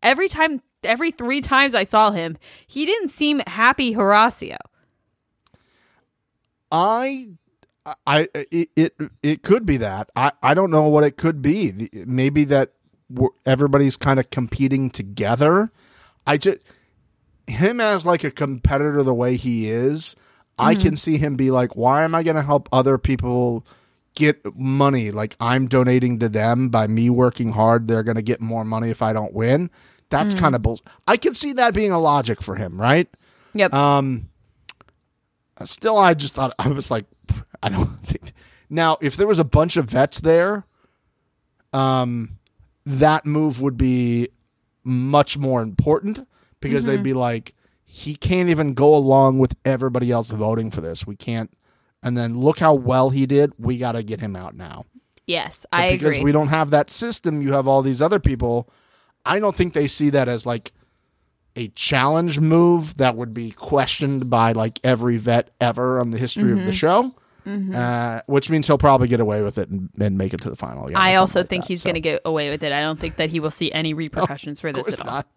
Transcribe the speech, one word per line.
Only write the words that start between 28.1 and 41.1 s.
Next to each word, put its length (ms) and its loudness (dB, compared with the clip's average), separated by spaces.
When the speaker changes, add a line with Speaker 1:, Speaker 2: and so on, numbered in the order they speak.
Speaker 2:
get 180 -2
more 240 -6
money 260 -4
if 120 -6
I 120 0
don't 180 -4
win." 380 0
That's 240 0
Speaker 1:
Mm. 60 -4
Speaker 2:
kinda 180 2
bull-, 200 -2
I 80 4
can 180 -2
see 200 -4
that 200 2
being 160 0
a 80 0
logic 440 0
for 140 -8
him, 240 -8
right? 280 2
Speaker 1:
Yep. 180 2
Speaker 2:
Um, 560 2
still, 320 -2
I 180 6
just 200 -6
thought, 240 -4
I 100 0
was 220 -4
like, 160 -4
"I 80 -2
don't 300 -4
<laughs> 40 -20
think." 280 -8
Now, 320 0
if 160 -4
there 100 2
was 120 4
a 60 4
bunch 340 2
of 120 0
vets 300 0
there, 460 2